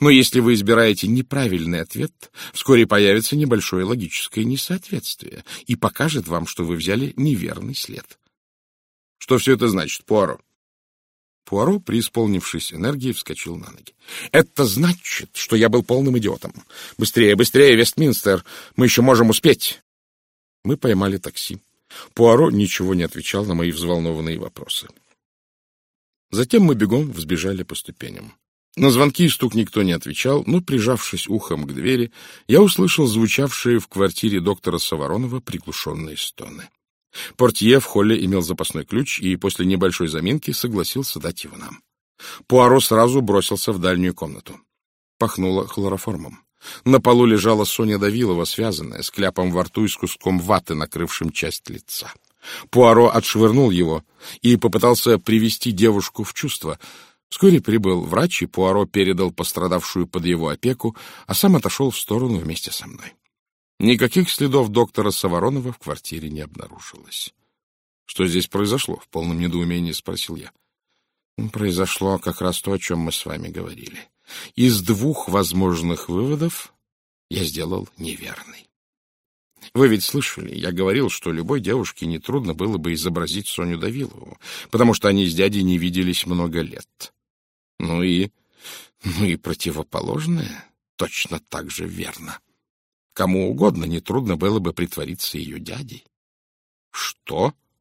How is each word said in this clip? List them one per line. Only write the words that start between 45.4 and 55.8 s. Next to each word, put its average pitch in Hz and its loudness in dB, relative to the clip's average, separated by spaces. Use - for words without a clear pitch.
хлороформом. 95 -8
На 131 8
полу 123 6
лежала 107 4
Соня 107 -2
Давилова, 101 0
связанная, 85 -6
с - -8
кляпом 92 -2
во 87 0
рту 107 -4
и 101 2
с - -8
куском 92 -2
ваты, 90 0
накрывшим 80 -6
часть - -8
лица. - -12
Пуаро 117 8
отшвырнул 113 4
его 82 0
и 120 6
попытался 113 4
привести 110 0
девушку 101 2